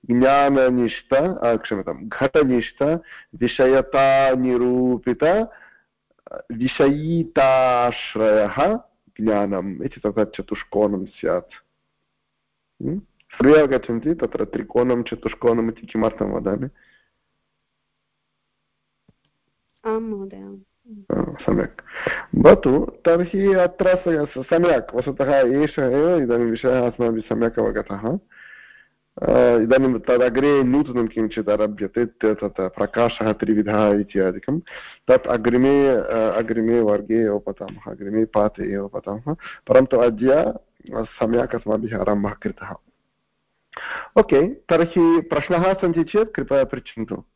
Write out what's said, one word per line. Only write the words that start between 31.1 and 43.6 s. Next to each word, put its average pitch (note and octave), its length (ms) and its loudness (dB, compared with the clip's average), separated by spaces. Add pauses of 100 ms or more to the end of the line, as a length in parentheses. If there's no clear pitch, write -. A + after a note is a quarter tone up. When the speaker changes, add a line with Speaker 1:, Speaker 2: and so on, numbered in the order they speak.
Speaker 1:
आरभ्यते, G#2 580 -2
त-, - 180 -8
तत् G#2 360 -2
प्रकाशः A2 720 -2
त्रिविधः G#2+ 560 0
इत्यादिकं, G2+ 720 -2 (480)
तत् B2+ 180 4
अग्रिमे, B2+ 600 2
आ, A2 420 0
अग्रिमे A2+ 500 0
वर्गे G#2+ 440 0
एव G#2 140 0
पठामः, G2+ 540 -12
अग्रिमे G#2 320 -4
पाठे G#2 480 -2
एव G2 160 -6
पठामः। G#2+ 440 -8 (340)
परन्तु C3 300 6
अद्य A#2+ 560 2 (440)
सम्यक् A#2 580 -2
अस्माभिः G#2+ 460 -4
आरम्भः G2+ 300 0
कृतः। - 400 -10 (1500)